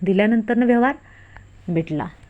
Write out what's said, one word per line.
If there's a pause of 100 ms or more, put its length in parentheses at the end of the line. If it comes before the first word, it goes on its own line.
दिल्यानंतरनं
व्यवहार (720)
मिटला. (240)